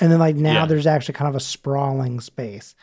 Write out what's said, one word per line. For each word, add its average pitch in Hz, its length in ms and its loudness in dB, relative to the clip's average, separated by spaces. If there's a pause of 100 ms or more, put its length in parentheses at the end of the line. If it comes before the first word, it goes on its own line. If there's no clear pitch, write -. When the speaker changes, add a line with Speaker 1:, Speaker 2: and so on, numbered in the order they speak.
Speaker 1:
And 165 100 6
then, 165 80 6
like, 160 180 2
now 156 240 2
Speaker 2:
Yeah. 160 40 0
Speaker 1:
there's 156 220 2
actually 143 280 0
kind 143 140 -2
of 139 60 -4
a 131 40 -2
sprawling 135 840 -4
space. 110 600 -12